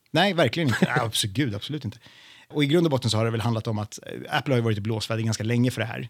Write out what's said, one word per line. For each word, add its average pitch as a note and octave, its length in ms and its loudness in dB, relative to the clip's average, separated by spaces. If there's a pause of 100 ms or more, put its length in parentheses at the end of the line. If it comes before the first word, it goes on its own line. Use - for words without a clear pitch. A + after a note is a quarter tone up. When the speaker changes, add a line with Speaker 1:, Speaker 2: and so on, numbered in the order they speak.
(120)
Speaker 1:
Nej, F#3 220 4
verkligen D#3+ 360 2
inte. - 160 4
Speaker 2:
<laughs> B2 100 4
Speaker 1:
Ja, B2+ 80 2
absolut, G#2 320 -4
gud, A#2+ 200 0
absolut A#2+ 300 -8
inte. G2+ 120 -8 (520)
Och D3 140 0
i C#3 40 4
grund E3+ 200 4
och D3 40 0
botten - 200 0
så G#2+ 60 0
har A2+ 80 2
det A2+ 60 0
väl A2+ 100 -2
handlat A2+ 260 -2
om G#2+ 120 -2
att, G#2 260 -8
eh, - 320 -6
Apple C3+ 160 0
har B2 40 4
ju A#2 60 2
varit A2 140 0
i G2+ 40 -4
blåsväder A2 420 -4
ganska A2 200 -2
länge A#2+ 280 2
för A2 100 -4
det G#2+ 60 -4
här. B2 220 -10